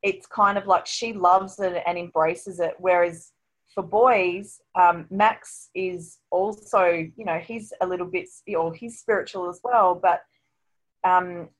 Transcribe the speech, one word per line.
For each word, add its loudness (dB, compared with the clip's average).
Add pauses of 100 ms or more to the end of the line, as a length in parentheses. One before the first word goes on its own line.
it's -4
kind 0
of -8
like 2
she -6
loves 2
it -4
and -2
embraces -4
it. -2
Whereas 0 (420)
for -4
boys, 2 (120)
um, 4
Max -2
is -8 (120)
also, 0 (300)
you -14
know, -4
he's -14
a -2
little -6
bit, -8 (280)
or -2
he's -16
spiritual -4
as -12
well, 4
but, 0 (800)
um, 0 (100)